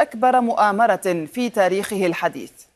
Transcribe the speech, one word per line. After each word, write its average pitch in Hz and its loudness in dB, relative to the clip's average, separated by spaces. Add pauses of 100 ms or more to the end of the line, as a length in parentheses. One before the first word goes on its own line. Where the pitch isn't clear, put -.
أكبر 247 2
مؤامرة 202 0
في 247 -2
تاريخه 190 0
الحديث. 165 -4 (240)